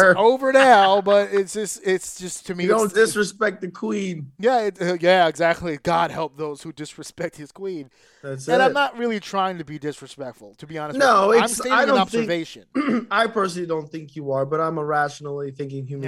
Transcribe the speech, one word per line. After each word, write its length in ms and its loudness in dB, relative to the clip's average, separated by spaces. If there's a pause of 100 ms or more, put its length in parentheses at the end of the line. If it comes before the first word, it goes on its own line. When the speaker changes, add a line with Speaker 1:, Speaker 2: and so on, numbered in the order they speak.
(160)
Speaker 1:
over 360 2
now, 480 6
but 320 2
it's 200 -2
just, 320 -6
it's 360 -2
just 260 -12
to 80 -8
me, 80 -6
Speaker 2:
You 80 2
don't 140 4
Speaker 1:
it's 100 -2
Speaker 2:
disrespect 640 0
the 120 -10
queen. 640 -6
Speaker 1:
Yeah, 220 2
it, 200 -4
uh, 200 -2
yeah, 260 6
exactly. 560 -2
God 300 0
help 260 -8
those 240 -10
who 100 -14
disrespect 640 -12
his 140 -18
queen. 400 -12 (320)
Speaker 2:
That's 240 -12
Speaker 1:
And 160 2
Speaker 2:
it. 40 4
Speaker 1:
I'm 60 2
not 240 -2
really 220 -4
trying 400 -4
to 60 -12
be 160 -14
disrespectful, 760 -14
to 120 -20
be 120 -12
honest 180 -8
Speaker 2:
No, 320 4
Speaker 1:
with 100 4
you. 20 4
I'm 60 4
Speaker 2:
it's, 100 -2
Speaker 1:
stating 160 -4
Speaker 2:
I 100 4
Speaker 1:
an 60 2
Speaker 2:
don't 80 4
think, 60 4 (200)
Speaker 1:
observation. 420 -6 (100)
Speaker 2:
<clears throat> 360 -2
I 160 2
personally 400 -4
don't 240 -6
think 240 -14
you 160 -8
are, 160 -2
but 140 -4
I'm 180 -4
a 60 -6
rationally 640 -4
thinking 380 -10
human 200 -10